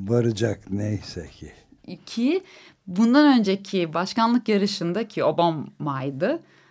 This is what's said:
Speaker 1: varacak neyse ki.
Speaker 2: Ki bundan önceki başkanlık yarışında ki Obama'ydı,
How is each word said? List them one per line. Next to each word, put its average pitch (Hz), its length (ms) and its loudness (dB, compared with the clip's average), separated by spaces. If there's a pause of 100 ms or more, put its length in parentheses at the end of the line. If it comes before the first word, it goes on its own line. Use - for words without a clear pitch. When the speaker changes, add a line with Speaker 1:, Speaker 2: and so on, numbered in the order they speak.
Speaker 1:
varacak 113 640 -2
neyse 101 580 -6
ki. - 240 -20 (540)
Speaker 2:
Ki 294 360 -2 (440)
bundan 240 520 6
önceki 190 560 0
başkanlık 226 540 0
yarışında 202 600 0
ki 143 160 -4
Obama'ydı, 151 1200 -2 (280)